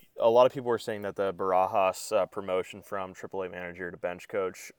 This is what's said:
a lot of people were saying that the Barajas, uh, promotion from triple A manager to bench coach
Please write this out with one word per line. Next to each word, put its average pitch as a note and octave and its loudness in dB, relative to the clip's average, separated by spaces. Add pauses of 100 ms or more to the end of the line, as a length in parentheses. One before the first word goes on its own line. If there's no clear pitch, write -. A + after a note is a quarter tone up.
(200)
a A#2 6
lot A#2+ 10
of B2+ 2
people B2 -6
were A#2 2
saying G#2 -6
that G2 -6
the G2 0
Barajas, F#2+ 2
uh, G2 4
promotion F#2+ -4
from F#2 -8
triple F#2+ -10
A F2+ -6
manager F2+ -8
to F2+ -12
bench F2+ -8
coach F#2 -6